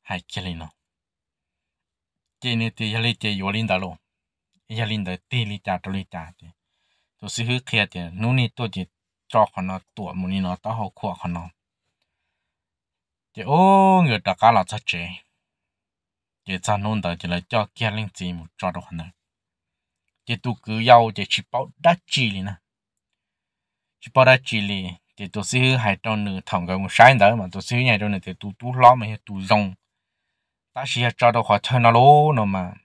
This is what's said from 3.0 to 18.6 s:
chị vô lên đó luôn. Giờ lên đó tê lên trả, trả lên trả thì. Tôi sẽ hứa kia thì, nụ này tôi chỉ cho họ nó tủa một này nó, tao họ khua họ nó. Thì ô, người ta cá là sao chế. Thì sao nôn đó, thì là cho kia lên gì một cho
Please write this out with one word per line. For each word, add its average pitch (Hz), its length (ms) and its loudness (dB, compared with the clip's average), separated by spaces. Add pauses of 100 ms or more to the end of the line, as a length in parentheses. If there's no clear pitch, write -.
chị 101 220 -4
vô 98 100 -4
lên 110 160 -4
đó 95 100 0
luôn. 90 180 -8 (720)
Giờ 113 160 -6
lên 107 180 -6
đó 92 80 -8 (180)
tê 120 160 -4
lên 101 180 -10
trả, 92 140 -4
trả 95 140 -12
lên 95 200 -8
trả 82 260 -14
thì. 82 100 -20 (720)
Tôi 104 120 -18
sẽ 117 140 -8
hứa 123 220 -4
kia 107 260 0
thì, 87 100 -10
nụ 98 320 -4
này 123 220 0
tôi 117 160 -8
chỉ 92 140 -8 (420)
cho 110 260 2
họ 95 80 -8
nó 92 180 -6 (160)
tủa 90 180 -12
một 92 140 -8
này 95 120 -2
nó, 90 160 -4
tao 110 180 -10
họ 107 220 -8
khua 95 180 -8
họ - 140 -12
nó. 85 220 -8 (1800)
Thì - 80 -14
ô, 185 640 4
người 110 140 0
ta 95 140 -2
cá 117 180 6
là 98 160 2
sao 107 180 -10
chế. 87 240 -8 (1400)
Thì 95 180 -8
sao 104 140 0
nôn 104 240 -4
đó, 87 180 -4
thì 87 100 -10
là 87 100 -4 (100)
cho 107 260 -2
kia 113 160 -4
lên 107 220 -8
gì 90 200 -10
một 82 120 -14 (120)
cho 90 140 -4